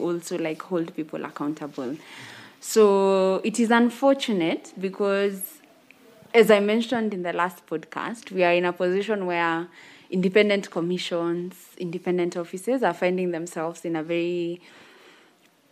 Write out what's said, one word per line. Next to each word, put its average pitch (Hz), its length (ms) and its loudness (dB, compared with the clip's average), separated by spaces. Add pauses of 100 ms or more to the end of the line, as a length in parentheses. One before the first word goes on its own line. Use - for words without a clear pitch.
also, 175 340 -4
like, 156 240 -4
hold 170 340 -4
people 156 300 -8
accountable. 147 720 -8 (640)
So 196 840 4
it 226 160 -2
is 226 120 4
unfortunate 233 1080 2
because, 196 600 -2 (960)
as 220 140 8
I 208 100 8
mentioned 220 540 0
in 180 100 -6
the 175 100 -4
last 175 340 -2
podcast, 160 640 -8
we 185 120 2
are 175 100 4
in 180 120 2
a 175 80 0
position 190 540 -2
where 170 400 0 (460)
independent 196 560 2
commissions, 175 840 -2 (220)
independent 175 600 -2
offices 190 460 -4
are 175 100 2
finding 180 380 0
themselves 170 520 -6
in 170 120 -4
a 156 80 -4
very, 170 580 -2 (1120)